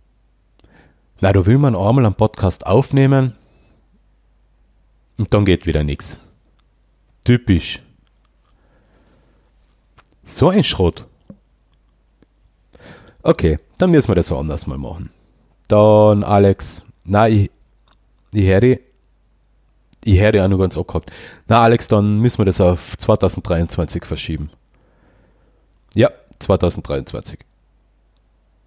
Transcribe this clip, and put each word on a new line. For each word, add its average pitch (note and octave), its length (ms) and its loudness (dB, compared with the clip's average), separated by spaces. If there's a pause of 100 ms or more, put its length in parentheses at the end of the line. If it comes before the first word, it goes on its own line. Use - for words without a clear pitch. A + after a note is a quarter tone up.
(1200)
Na, F#2+ 120 0
da G2 140 2
will A2+ 100 4
man C#3 180 0
einmal G#2+ 300 0
einen G#2 100 0
Podcast - 520 -4
aufnehmen C3+ 680 0 (1900)
und G#2 140 -4
dann G#2 140 2
geht F2+ 200 0
wieder D#2 160 -2
nix. - 380 -8 (1040)
Typisch. A2+ 580 0 (2500)
So - 280 0
ein F#3+ 120 0
Schrott. - 440 -4 (2250)
Okay, D#2+ 360 0 (200)
dann F3+ 120 0
müssen D#3 180 4
wir G#2 60 0
das F2 140 0
so - 100 -4
anders D2+ 300 -8
mal C2+ 100 -10
machen. E2 320 -14 (580)
Dann, G#2+ 540 4
Alex, G2+ 640 0 (180)
na, G#2 260 2
ich, G#2+ 220 0 (840)
ich G#2 140 0
hör F#2+ 140 4
die, B2 180 2 (1300)
ich F#2+ 160 2
hör G#2 100 4
die G#2 100 2
auch F#2+ 80 0
noch G2 100 0
ganz F#2 180 -2
abgehabt. - 340 -8 (380)
Na, A2+ 140 4
Alex, A#2 260 2
dann G#2 320 0
müssen A#2+ 180 0
wir G#2+ 60 0
das F#2+ 160 0
auf F2+ 380 0
zweitausenddreiundzwanzig F2 1080 -4
verschieben. D#2 460 -10 (1400)
Ja, - 160 2 (300)
zweitausenddreiundzwanzig. - 1000 -4 (1300)